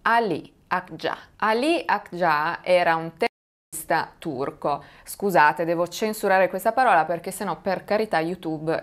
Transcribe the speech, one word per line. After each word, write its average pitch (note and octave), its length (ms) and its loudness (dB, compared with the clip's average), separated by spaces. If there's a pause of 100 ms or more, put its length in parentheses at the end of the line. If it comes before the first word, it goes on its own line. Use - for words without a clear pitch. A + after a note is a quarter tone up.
Ali A3 520 -2 (140)
Akça. F3+ 480 -6 (220)
Ali A#3+ 460 0
Akça E3+ 800 -2
era F3 320 2
un E3 220 -4
terrorista - 1040 -6
turco. D3 640 -6 (180)
Scusate, E3 600 2
devo E3+ 240 0
censurare G3 600 2
questa F#3+ 220 -2
parola A3 340 4
perché E3+ 280 -6
sennò F#3+ 280 -6
per F3+ 220 -2
carità G#3 380 0
YouTube D#3+ 640 -4